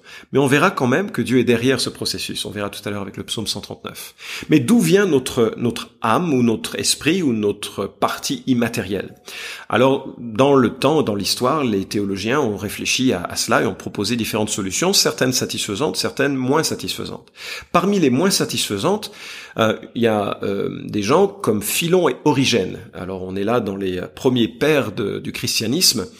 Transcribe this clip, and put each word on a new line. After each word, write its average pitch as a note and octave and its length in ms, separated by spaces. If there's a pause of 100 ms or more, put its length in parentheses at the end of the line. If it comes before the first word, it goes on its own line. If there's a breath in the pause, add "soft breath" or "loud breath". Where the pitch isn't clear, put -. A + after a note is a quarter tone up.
(340 loud breath)
Mais C3+ 60
on C#3+ 80
verra D#3 220
quand D#3 180
même F3+ 240
que B2+ 100
Dieu A#2+ 180
est A2+ 60
derrière A#2+ 340
ce - 120
processus. - 520
On G#2 80
verra G2+ 180
tout - 140
à G#2+ 80
l'heure G2+ 120
avec G2 120
le G2+ 80
psaume G#2 240
cent G2+ 140
trente-neuf. - 540 (340 loud breath)
Mais D3+ 100
d'où G#3+ 220
vient F#3 240
notre, B2+ 500
notre - 360 (100)
âme C#3 320
ou B2 100
notre A2 340
esprit D#3+ 460
ou C3 80
notre G#2 540
partie - 600
immatérielle ? A2+ 680 (540 loud breath)
Alors, C3+ 480
dans A#2+ 380
le A#2 180
temps, C#3+ 300
dans G#2 100
l'histoire, B2 500
les G2 220
théologiens G2+ 540
ont G#2+ 180
réfléchi G2+ 560
à, F2 80
à E2+ 140
cela A#2+ 260
et C3 60
ont F2+ 80
proposé G#2 400
différentes G#2+ 340
solutions, G#2 420
certaines - 400
satisfaisantes, G#2 640
certaines C3+ 380
moins C3 280
satisfaisantes. F#2 680 (400 loud breath)
Parmi F#3+ 280
les C#3+ 100
moins D#3+ 220
satisfaisantes, C3 800 (480 loud breath)
euh, A2 180 (160)
il A#2 80
y A#2 60
a, G#2 340
euh, G2 420
des G#2 200
gens E3 240
comme G#2+ 340
Philon E3+ 480
et - 60 (100)
Origène. A2 540 (160)
Alors, F#2 260
on F#2 140
est G2+ 80
là A#2 160
dans G2+ 160
les F#2 260 (140)
premiers B2+ 320
pères C#3 460
de, G2+ 260
du B2 120
christianisme A#2 760 (120)